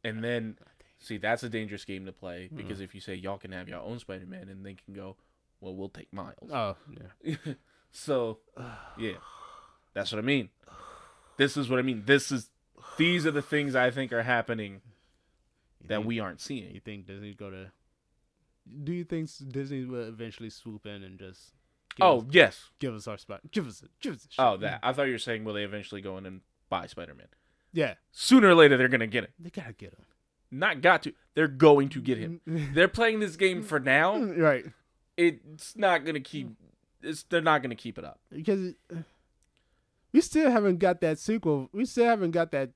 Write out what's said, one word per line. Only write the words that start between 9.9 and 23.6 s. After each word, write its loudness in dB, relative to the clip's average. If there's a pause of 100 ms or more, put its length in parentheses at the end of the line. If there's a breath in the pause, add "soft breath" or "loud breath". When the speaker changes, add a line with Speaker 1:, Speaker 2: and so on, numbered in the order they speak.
Speaker 1:
That's -6
what -6
I -4
mean. 0 (880 loud breath)
This 4
is -4
what 2
I 2
mean. -4
This 4
is, -4 (480)
these 2
are 2
the -2
things -2
I 4
think -4
are -2
happening -4 (1000)
Speaker 2:
You -20
Speaker 1:
that -4
Speaker 2:
think, -4
Speaker 1:
we -4
aren't -8
seeing. -12
Speaker 2:
you -16
think -14
Disney's -16
gonna, -16 (1120)
do -8
you -6
think -6
s-, -20
Disney -8
will -8
eventually -12
swoop -16
in -14
and -18
just -20 (420)
give 4
Speaker 1:
Oh, 8
Speaker 2:
us, -6
Speaker 1:
yes. 6 (100)
Speaker 2:
give -6
us -12
our -10
spot, -16 (120)
give -4